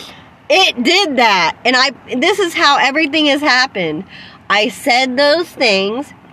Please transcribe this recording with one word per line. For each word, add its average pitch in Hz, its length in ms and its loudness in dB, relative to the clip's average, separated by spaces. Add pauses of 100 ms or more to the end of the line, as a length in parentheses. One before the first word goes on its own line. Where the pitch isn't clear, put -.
(500)
It 330 340 0
did 320 340 0
that. 196 460 2
And 254 120 0
I, 254 160 0 (240)
this 349 240 0
is 370 140 -2
how 294 240 2
everything 294 500 0
has 277 140 0
happened. 220 640 -2 (460)
I 214 200 0
said 254 460 -2
those 294 320 2
things. 214 640 -2 (220)